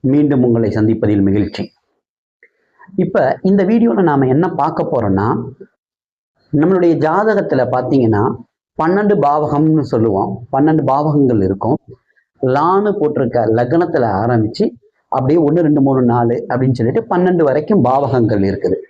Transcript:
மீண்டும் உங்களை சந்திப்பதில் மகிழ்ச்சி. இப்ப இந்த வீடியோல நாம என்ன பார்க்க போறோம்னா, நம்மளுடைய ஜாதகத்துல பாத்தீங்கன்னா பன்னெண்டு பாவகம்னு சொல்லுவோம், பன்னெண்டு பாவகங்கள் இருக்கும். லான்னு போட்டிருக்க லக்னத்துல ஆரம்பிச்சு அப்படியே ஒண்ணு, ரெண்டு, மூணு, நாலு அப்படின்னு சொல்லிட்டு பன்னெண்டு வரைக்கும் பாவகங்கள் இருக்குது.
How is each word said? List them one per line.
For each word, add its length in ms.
மீண்டும் 400
உங்களை 260
சந்திப்பதில் 540
மகிழ்ச்சி. 400
இப்ப 200
இந்த 220
வீடியோல 400
நாம 240
என்ன 260
பார்க்க 300
போறோம்னா, 420
நம்மளுடைய 440
ஜாதகத்துல 720
பாத்தீங்கன்னா 520
பன்னெண்டு 420
பாவகம்னு 640
சொல்லுவோம், 500
பன்னெண்டு 340
பாவகங்கள் 580
இருக்கும். 360
லான்னு 500
போட்டிருக்க 480
லக்னத்துல 540
ஆரம்பிச்சு 500
அப்படியே 280
ஒண்ணு, 220
ரெண்டு, 200
மூணு, 220
நாலு 320
அப்படின்னு 320
சொல்லிட்டு 300
பன்னெண்டு 340
வரைக்கும் 400
பாவகங்கள் 600
இருக்குது. 340